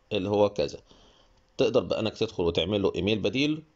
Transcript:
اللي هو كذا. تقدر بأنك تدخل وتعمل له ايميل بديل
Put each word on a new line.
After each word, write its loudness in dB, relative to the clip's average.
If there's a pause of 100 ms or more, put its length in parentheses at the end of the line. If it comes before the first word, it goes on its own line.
(120)
اللي -2
هو 4
كذا. -4 (800)
تقدر 2
بأنك -2
تدخل -2
وتعمل 0
له 2
ايميل 0
بديل -2 (120)